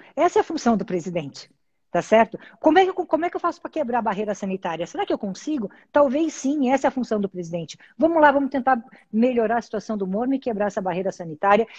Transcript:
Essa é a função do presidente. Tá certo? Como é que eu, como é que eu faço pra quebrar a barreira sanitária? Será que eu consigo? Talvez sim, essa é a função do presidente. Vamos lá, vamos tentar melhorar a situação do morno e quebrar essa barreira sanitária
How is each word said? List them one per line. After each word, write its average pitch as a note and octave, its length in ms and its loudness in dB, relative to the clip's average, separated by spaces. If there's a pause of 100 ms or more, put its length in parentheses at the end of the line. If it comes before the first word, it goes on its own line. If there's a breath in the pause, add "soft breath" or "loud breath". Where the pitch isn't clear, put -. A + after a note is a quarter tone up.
(160 soft breath)
Essa E4+ 220 2
é G#4+ 40 6
a - 40 -6
função A#3+ 320 0
do F#3 80 -4
presidente. E3+ 640 -6 (420)
Tá E3+ 120 0
certo? A3 340 4 (220 loud breath)
Como D#4 180 4
é F#4+ 60 8
que F#4 80 2
eu, - 20 -12
como E4 320 -2
é F4 60 -4
que - 40 -12
eu F4+ 40 -8
faço E4+ 200 -4
pra E4 120 -14
quebrar B3 260 -2
a A3+ 60 0
barreira G#3 320 -4
sanitária? F#3 500 -6
Será F#4+ 220 -6
que - 40 -6
eu D#4 60 0
consigo? G#3 540 -6 (200 soft breath)
Talvez D4 440 2
sim, C4+ 340 0
essa C4+ 160 2
é C#4 40 2
a - 20 2
função A3+ 280 -2
do G3 80 -2
presidente. E3+ 520 -10 (180 soft breath)
Vamos D#4+ 240 2
lá, D4 100 8
vamos C#4 200 0
tentar C4 280 0 (320 soft breath)
melhorar A#3 460 2
a A3+ 60 -2
situação - 340 -6
do G3 80 -2
morno A#3 300 -2
e C4+ 40 -4
quebrar G#3 280 -2
essa G3 120 -4
barreira F#3 320 -2
sanitária G3 540 0 (140 loud breath)